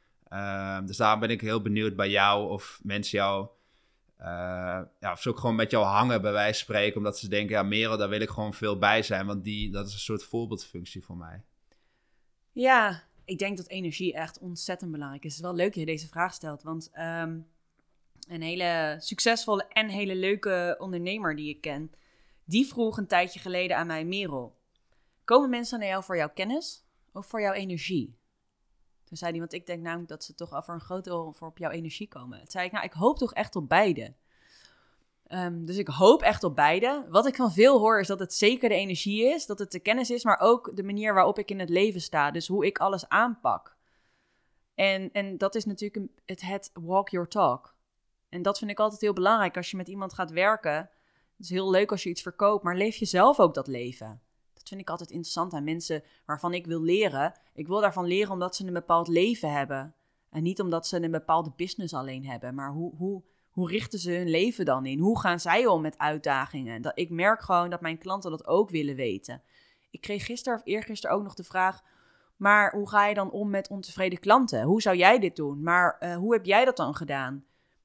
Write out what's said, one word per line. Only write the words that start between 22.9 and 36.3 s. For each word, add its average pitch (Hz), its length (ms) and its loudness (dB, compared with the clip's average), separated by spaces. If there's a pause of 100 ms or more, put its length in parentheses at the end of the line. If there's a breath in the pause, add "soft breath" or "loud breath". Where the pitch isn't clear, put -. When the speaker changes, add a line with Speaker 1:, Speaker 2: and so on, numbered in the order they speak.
Speaker 2:
een 202 100 -6
tijdje 180 320 0
geleden 180 380 -2
aan 165 100 -2
mij, 160 180 -6
"Merel, 165 520 -6 (640)
komen 262 260 6
mensen 240 300 -4
naar 202 80 -4
jou 190 160 -2
voor 185 140 -4
jouw 151 160 0
kennis 240 500 -6 (300)
of 196 140 -14
voor 226 140 -6
jouw 196 120 2
energie?" 180 640 -4 (920)
Toen 160 80 -16
zei 170 140 -4
hij, 165 80 -6
"Want 165 140 -8
ik 175 120 -12
denk 170 160 -8
namelijk 170 280 -8
dat 156 140 -14
ze - 120 -16
toch 170 140 -14
wel 151 120 -8
voor 170 120 -12
een 165 60 -10
groot 185 240 -8
deel 165 300 -8
voor 165 140 -16
op 160 100 -18
jouw 165 140 -6
energie 165 360 -8
komen." 123 300 -16
Toen - 140 -20
zei 180 140 -4
ik, 180 60 -8
"Nou, 208 140 -6
ik - 80 -12
hoop 233 240 4
toch - 160 -2
echt - 220 -4
op 156 140 -4
beide." 160 440 4 (1080 soft breath)
Ehm, 175 420 -6
dus 175 120 -6
ik 202 100 -2
hoop 185 340 8
echt - 220 2